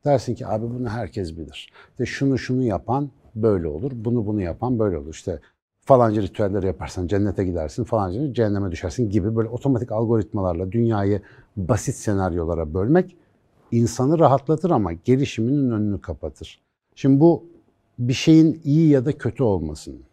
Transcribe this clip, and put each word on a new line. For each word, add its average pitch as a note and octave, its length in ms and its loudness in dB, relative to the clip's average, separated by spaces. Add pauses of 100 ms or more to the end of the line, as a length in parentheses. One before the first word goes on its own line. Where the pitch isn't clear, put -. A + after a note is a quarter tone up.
Dersin B2+ 300 2
ki A2 120 -10
abi A2 220 -4
bunu B2 200 -6
herkes F#2+ 480 -6
bilir. - 340 -16 (200)
İşte B2 140 -4
şunu C3+ 320 0
şunu B2+ 260 -2
yapan B2 460 -2 (260)
böyle G2+ 320 2
olur, F2 280 -6
bunu A#2 300 -2
bunu G#2 160 -2
yapan A#2 380 -2
böyle G2 180 0
olur. C#2+ 160 -10
İşte - 260 -8 (460)
falanca A#2 360 6
ritüelleri G2 440 -2
yaparsan F2+ 420 -4
cennete G2+ 360 0
gidersin, F2 400 -4
falanca A2 500 -4
cehenneme G2+ 380 0
düşersin F#2+ 380 -4
gibi G#2 260 0
böyle A2+ 140 -2
otomatik B2 420 -2
algoritmalarla G#2 800 -2
dünyayı G#2 500 0 (360)
basit G#2 380 -2
senaryolara E2+ 760 -2
bölmek D3+ 420 0 (560)
insanı B2+ 480 0
rahatlatır D3+ 520 2
ama G2+ 220 0
gelişiminin B2+ 800 0
önünü G#2 300 -2
kapatır. - 600 -12 (340)
Şimdi C#3 240 4
bu E3 260 6 (540)
bir A#2+ 140 0
şeyin D#3+ 500 6
iyi D3+ 260 4
ya C3 160 4
da D3+ 120 0
kötü B2+ 260 -4
olmasının D#2+ 580 -2 (120)